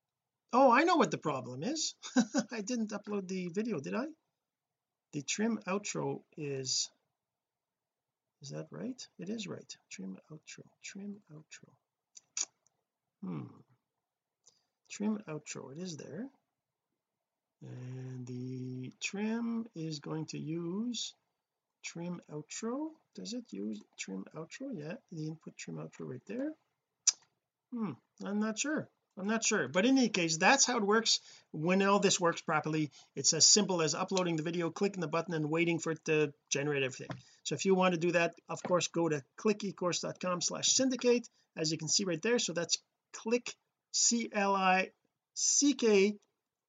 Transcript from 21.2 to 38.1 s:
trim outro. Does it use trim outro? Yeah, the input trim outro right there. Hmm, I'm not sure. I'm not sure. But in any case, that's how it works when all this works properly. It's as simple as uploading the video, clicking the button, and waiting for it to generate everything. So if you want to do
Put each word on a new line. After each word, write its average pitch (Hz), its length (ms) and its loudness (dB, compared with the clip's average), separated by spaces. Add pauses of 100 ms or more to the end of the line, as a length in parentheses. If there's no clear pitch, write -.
trim 175 360 -8 (120)
outro. 240 580 -6 (260)
Does 190 160 -10
it 240 180 -8
use 196 320 -6 (160)
trim - 260 -8 (120)
outro? 165 360 -10
Yeah, 156 220 -8 (160)
the 156 160 -6
input 160 300 -10
trim 165 200 -12
outro 156 320 -12
right 131 180 -10
there. 269 260 -4 (1200)
Hmm, 220 200 -4 (320)
I'm 202 160 -2
not 214 180 -2
sure. 208 300 -2 (300)
I'm 190 80 -4
not 226 180 2
sure. 196 220 2
But 180 180 2
in 269 140 8
any 247 100 6
case, 165 280 0
that's 190 280 6
how 247 120 2
it 214 80 0
works 220 340 4 (320)
when 180 320 2
all 196 160 6
this 190 220 4
works 165 200 2
properly. 156 520 0 (240)
It's 139 160 2
as 151 120 4
simple 180 380 6
as 151 140 0
uploading 180 400 0
the 156 80 -2
video, 170 260 -2
clicking 196 300 -2
the 156 80 -2
button, 170 260 -2
and 151 160 0
waiting 170 300 2
for 165 100 -4
it 156 140 -6
to 151 280 2 (180)
generate 143 340 0
everything. 127 300 -6 (280)
So 156 140 -6
if - 80 -4
you 190 100 6
want 185 200 4
to 165 60 -2
do 170 120 2